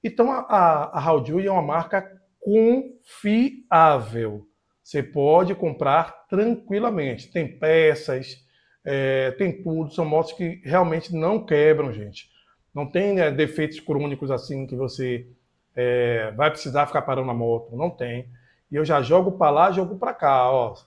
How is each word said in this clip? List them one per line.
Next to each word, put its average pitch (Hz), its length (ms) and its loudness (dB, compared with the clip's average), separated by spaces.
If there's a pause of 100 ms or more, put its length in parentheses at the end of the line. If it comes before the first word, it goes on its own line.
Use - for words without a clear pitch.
Então, 240 280 0
a, 254 80 -4
a, 170 580 0
a 139 60 -4
Hao 151 200 2
Jui 170 220 -4
é 196 60 -2
uma 180 100 0
marca 165 580 -4 (200)
confiável. 170 2000 2 (340)
Você 143 220 -6
pode 151 500 4
comprar 151 760 -2
tranquilamente. 202 1040 -2
Tem 160 280 -6
peças, 151 840 2 (400)
é, 135 480 0
tem 190 300 -4
tudo. 160 320 -4
São 170 120 -2
motos 156 260 0
que 170 320 -8
realmente 165 500 0
não 190 320 -2
quebram, 147 480 2
gente. 104 380 -14 (420)
Não 143 160 -8
tem, 196 240 0
né, 170 160 2
defeitos 151 500 -2
crônicos 143 520 -4
assim 135 340 -6
que 131 100 -10
você, 123 520 -6 (480)
é, 120 560 0
vai 143 180 2
precisar 143 380 -2
ficar 143 160 -2
parando 131 260 -4
a 117 40 -4
moto. 117 420 -4
Não 160 140 -4
tem. 123 400 -10 (420)
E 139 40 -8
eu 151 100 0
já 143 160 2
jogo 180 320 2
pra 170 160 2
lá, 170 220 6
jogo 190 260 -4
pra 240 160 -4
cá, 131 360 4
ó. 123 260 0 (120)